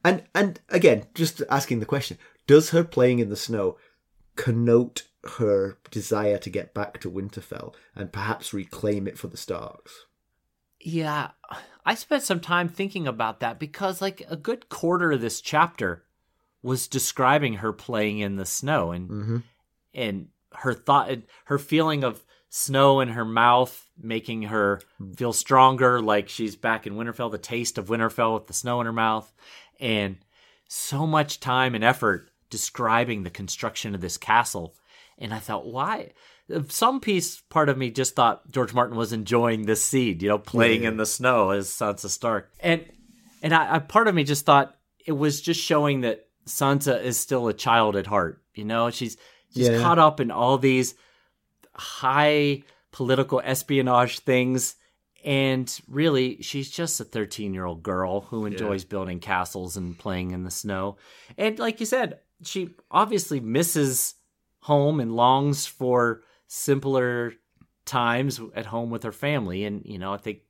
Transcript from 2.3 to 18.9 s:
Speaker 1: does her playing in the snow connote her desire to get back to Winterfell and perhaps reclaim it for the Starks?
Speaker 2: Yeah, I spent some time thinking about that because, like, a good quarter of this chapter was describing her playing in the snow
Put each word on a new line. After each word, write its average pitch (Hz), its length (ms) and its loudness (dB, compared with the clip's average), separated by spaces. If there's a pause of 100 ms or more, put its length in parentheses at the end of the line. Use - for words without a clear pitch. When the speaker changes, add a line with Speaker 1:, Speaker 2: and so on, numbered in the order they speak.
Speaker 1:
does 156 240 8
her 165 120 4
playing 127 360 2
in 107 100 0
the 104 80 -6
snow 101 400 -2 (580)
connote 117 680 2 (340)
her 98 400 0 (140)
desire 104 460 0
to 101 120 -10
get 87 240 -8
back 104 280 -8
to 87 100 -8
Winterfell - 640 -12 (220)
and 98 160 -12
perhaps 101 420 -8
reclaim 101 540 -4
it - 100 -12
for 98 100 -14
the 82 100 -16
Starks? - 680 -14 (760)
Speaker 2:
Yeah, 156 480 -4 (560)
I 226 100 2
spent - 280 -2
some 180 160 -2
time 175 300 -2
thinking 196 380 -6
about 113 340 -4
that 117 180 -6
because, 185 420 -6
like, 190 280 -6
a 165 80 -8
good - 320 -8
quarter 175 440 0
of 123 80 0
this 113 200 -6
chapter 151 600 -2 (580)
was 123 260 -4
describing 135 680 2
her 107 180 -4
playing 107 460 -4
in 101 160 -4
the 95 100 -6
snow 123 460 -2